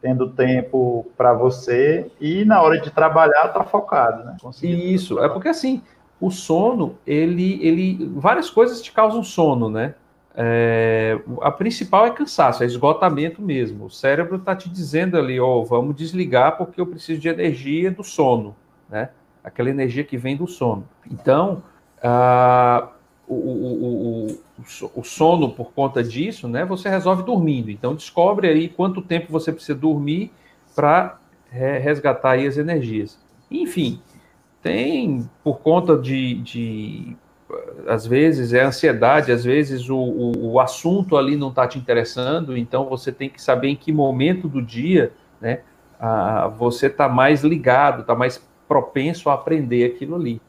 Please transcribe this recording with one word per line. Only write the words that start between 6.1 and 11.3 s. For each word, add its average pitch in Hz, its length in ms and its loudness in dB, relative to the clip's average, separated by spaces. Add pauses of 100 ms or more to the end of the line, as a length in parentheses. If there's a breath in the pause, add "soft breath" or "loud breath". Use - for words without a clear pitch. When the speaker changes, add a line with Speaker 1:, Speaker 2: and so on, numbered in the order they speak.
Speaker 2:
o 185 100 0
sono, 185 760 -2
ele, 175 560 0
ele, 170 540 0
várias 202 340 0
coisas 240 320 2
te - 120 -18
causam 220 320 2
sono, 139 440 0
né? 113 260 -4 (380)
É, 113 880 0 (240)